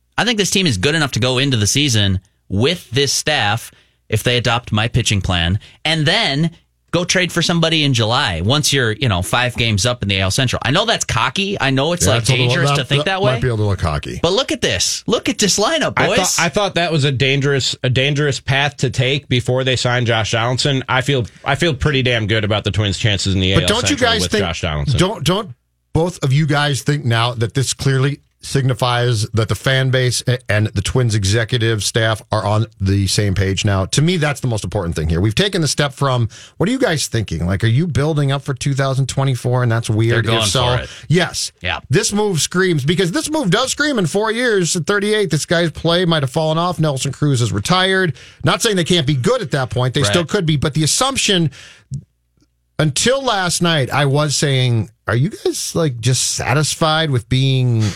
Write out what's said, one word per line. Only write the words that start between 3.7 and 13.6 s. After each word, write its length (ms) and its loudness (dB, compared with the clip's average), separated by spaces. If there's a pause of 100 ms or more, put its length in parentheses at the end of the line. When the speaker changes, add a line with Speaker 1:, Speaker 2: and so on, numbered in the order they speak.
Speaker 1:
if 160 -2
they 140 2
adopt 340 -2
my 160 0
pitching 340 0
plan, 380 0 (240)
and 220 0
then 460 0 (400)
go 140 0
trade 260 0
for 100 -2
somebody 440 2
in 80 2
July 480 0
once 320 2
you're, 180 2
you 160 -2
know, 140 0
five 340 0
games 300 0
up 180 -2
in 60 -2
the 80 0
A 60 0
L 80 0
Central. 340 0
I 60 0
know 140 2
that's 200 -2
cocky. 520 -2
I 120 0
know 240 0
it's, 120 -2
Speaker 2:
Yeah, 100 2
Speaker 1:
like, 80 0
Speaker 2:
it's 60 -2
a 40 4
little, 140 0
Speaker 1:
dangerous 240 2
Speaker 2:
that, 80 0
Speaker 1:
to 40 -2
think 220 0
Speaker 2:
that 60 -2
Speaker 1:
that 100 -2
way. 140 2
Speaker 2:
might 60 -4
be 60 0
a 80 0
little 220 0